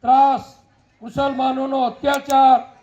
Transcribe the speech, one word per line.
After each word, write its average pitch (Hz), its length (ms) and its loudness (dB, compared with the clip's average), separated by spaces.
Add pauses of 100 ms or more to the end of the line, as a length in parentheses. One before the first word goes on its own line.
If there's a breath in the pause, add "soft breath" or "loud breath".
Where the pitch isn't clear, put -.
ત્રાસ, 262 400 2 (580)
મુસલમાનોનો 269 760 -4 (100)
અત્યાચાર 269 720 2 (220)